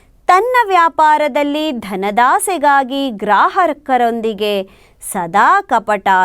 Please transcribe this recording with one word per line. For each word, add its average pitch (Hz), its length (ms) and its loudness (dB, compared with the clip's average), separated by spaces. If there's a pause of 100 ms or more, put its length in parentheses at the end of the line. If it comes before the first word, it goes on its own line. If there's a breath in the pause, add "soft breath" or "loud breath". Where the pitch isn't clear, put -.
(260 soft breath)
ತನ್ನ 440 420 2
ವ್ಯಾಪಾರದಲ್ಲಿ 302 1040 0
ಧನದಾಸೆಗಾಗಿ 262 1400 -2
ಗ್ರಾಹಕರೊಂದಿಗೆ 226 1600 -2 (420 soft breath)
ಸದಾ 208 480 2
ಕಪಟ, 214 480 -2 (160)